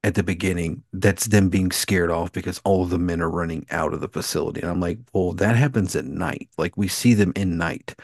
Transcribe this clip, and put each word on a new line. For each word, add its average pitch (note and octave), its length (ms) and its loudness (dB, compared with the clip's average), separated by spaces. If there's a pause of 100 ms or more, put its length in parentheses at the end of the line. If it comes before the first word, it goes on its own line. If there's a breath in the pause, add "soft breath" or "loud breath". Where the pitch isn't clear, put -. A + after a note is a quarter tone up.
at G#2+ 120 0
the G2+ 80 4
beginning, F2 600 -2 (100)
that's F#2+ 320 2
them G2+ 240 6
being F#2 220 2
scared F2 380 0
off E2+ 220 -2
because F2+ 320 -6
all F#2+ 200 4
of F2 60 -2
the F2+ 80 0
men E2+ 240 0
are E2 80 0
running E2 400 -4
out D#2 240 -2
of D#2 60 -6
the - 80 -6
facility." - 540 -4
And E2+ 80 -4
I'm F2+ 100 -2
like, E2+ 180 -2 (160)
"Well, F#2 200 0
that G#2 220 2
happens A#2+ 400 2
at C#2+ 100 -4
night. D2 420 -6 (100)
Like, D#2+ 180 -2
we G2+ 120 0
see A#2+ 260 4
them G2+ 220 4
in F2+ 220 0
night." - 460 -6